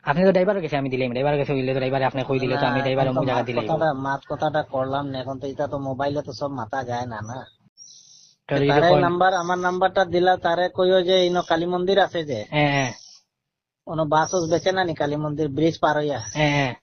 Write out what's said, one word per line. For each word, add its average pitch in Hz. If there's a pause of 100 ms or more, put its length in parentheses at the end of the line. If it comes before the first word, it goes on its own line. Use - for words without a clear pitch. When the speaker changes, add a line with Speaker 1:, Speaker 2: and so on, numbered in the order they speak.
Speaker 1:
আপনি 151
তো 196
ড্রাইভারের 185
কাছে 147
আমি 135
দিলাম, 127
ড্রাইভারের 143
কাছে 139
হইলে 131
তো 135
ড্রাইভারে 131
আপনি 131
কই 135
দিলে 127
তো 139
আমি 127
Speaker 2:
না, 131
Speaker 1:
ড্রাইভারে 135
Speaker 2:
এখন 127
তো 127
Speaker 1:
অমুক 127
জায়গা 123
Speaker 2:
মাত 117
Speaker 1:
দিলাম। 120
Speaker 2:
কথাটা, 156
মাত 135
কথাটা 151
করলাম 135
না, 135
এখন 127
তো 139
এটা 139
তো 143
মোবাইলে 139
তো 139
সব 143
মাথা 135
যায় 123
না, -
না? 117 (1000)
Speaker 1:
তো 143
এই 139
যে 143
Speaker 2:
তারে 151
Speaker 1:
কোন- 185
Speaker 2:
নাম্বার, 180
আমার 180
নাম্বারটা 185
দিলা, 180
তারে 175
কইও 185
যে 185
ইনো 175
কালী 170
মন্দির 180
আছে 170
যে, 113
Speaker 1:
হ্যাঁ, 147
হ্যাঁ। 135 (960)
Speaker 2:
ওনো 160
বাস 156
ওস 170
বেচে 170
না 190
নি 165
কালী 147
মন্দির 151
ব্রিজ 156
পার 151
হইয়া? 147
Speaker 1:
হ্যাঁ, 147
হ্যাঁ। 139